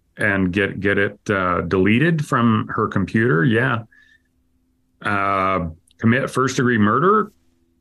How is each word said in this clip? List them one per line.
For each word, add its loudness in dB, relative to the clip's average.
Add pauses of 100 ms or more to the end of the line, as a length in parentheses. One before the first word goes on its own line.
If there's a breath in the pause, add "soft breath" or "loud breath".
(180)
and 0
get, -2
get 0
it, -2 (100)
uh, 0
deleted 2
from 0
her -2
computer. 0
Yeah. 0 (1200 soft breath)
Uh, -2 (280)
commit 0
first -2
degree 2
murder. 2 (480)